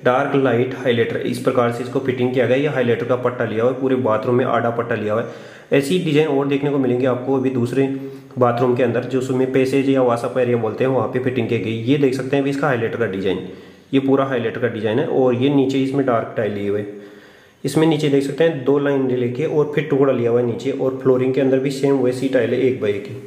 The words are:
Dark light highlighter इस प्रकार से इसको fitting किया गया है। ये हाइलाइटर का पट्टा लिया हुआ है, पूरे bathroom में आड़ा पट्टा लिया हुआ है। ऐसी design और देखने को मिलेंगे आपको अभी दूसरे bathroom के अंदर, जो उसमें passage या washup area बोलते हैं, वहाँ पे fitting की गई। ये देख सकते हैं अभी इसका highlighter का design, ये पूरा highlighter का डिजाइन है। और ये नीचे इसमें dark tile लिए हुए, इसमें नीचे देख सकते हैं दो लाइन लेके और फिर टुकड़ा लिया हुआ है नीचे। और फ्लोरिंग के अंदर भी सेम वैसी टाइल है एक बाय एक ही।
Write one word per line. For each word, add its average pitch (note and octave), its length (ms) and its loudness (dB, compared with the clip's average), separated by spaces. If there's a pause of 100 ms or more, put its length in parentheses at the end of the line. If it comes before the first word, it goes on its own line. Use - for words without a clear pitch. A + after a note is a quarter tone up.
Dark C3+ 340 2
light B2 380 2
highlighter A2+ 440 0
इस A#2+ 200 -4
प्रकार A#2+ 320 0
से B2 120 -6
इसको B2+ 180 -4
fitting B2 320 -2
किया B2+ 120 2
गया B2+ 120 2
है। C#3+ 60 0
ये D3+ 60 0
हाइलाइटर A#2+ 360 0
का B2 120 0
पट्टा A#2+ 280 -2
लिया G#2+ 180 -2
हुआ B2+ 100 2
है, C3 80 -6
पूरे C3 160 2
bathroom A2 380 0
में B2 100 2
आड़ा A#2 260 0
पट्टा A#2+ 240 -4
लिया G#2+ 180 -2
हुआ A#2 100 -2
है। - 60 -8 (440)
ऐसी C#3+ 280 2
design D#3 280 2
और C#3 180 0
देखने C#3 240 0
को C#3+ 60 0
मिलेंगे B2 300 0
आपको B2+ 300 0
अभी B2+ 140 0
दूसरे B2+ 360 0 (500)
bathroom B2 380 2
के A#2 80 0
अंदर, A#2 200 0
जो C3 160 -2
उसमें B2+ 340 -2
passage C3+ 360 2
या C3+ 140 2
washup B2 340 0
area A#2+ 220 2
बोलते G#2+ 240 -2
हैं, C3 80 2
वहाँ A#2+ 180 0
पे C3 120 -4
fitting B2 280 -2
की A2+ 100 0
गई। A2 240 -4
ये C3+ 160 2
देख C3 160 2
सकते C3 200 -4
हैं C#3 80 2
अभी C#3 80 0
इसका C#3 160 -2
highlighter A2+ 300 -2
का A2 120 0
design, F#2+ 380 -4 (460)
ये C3+ 80 4
पूरा C3+ 240 2
highlighter A#2 340 -4
का A#2+ 100 0
डिजाइन A2 300 -2
है। E3 80 -2
और C3 280 2
ये B2+ 160 2
नीचे C3+ 320 2
इसमें C3+ 220 0
dark A#2 320 0
tile G#2 160 -2
लिए G2+ 160 -4
हुए, G2+ 160 -2 (800)
इसमें D#3 240 2
नीचे D3+ 220 2
देख C#3 140 4
सकते C#3 200 -2
हैं D3 220 0
दो C#3+ 140 4
लाइन C#3 300 0
लेके B2 380 -2
और D3 260 0
फिर D#3 120 0
टुकड़ा C3+ 280 2
लिया A#2 160 0
हुआ A#2+ 100 4
है B2 60 2
नीचे। A#2 280 -4
और C3 240 -2
फ्लोरिंग C3 360 2
के C#3 80 0
अंदर C3 180 4
भी C#3 120 -2
सेम C#3 260 2
वैसी B2 320 0
टाइल A#2+ 240 2
है - 80 0
एक B2+ 200 2
बाय G#2 100 0
एक G2+ 160 -6
ही। A#2 80 -12 (120)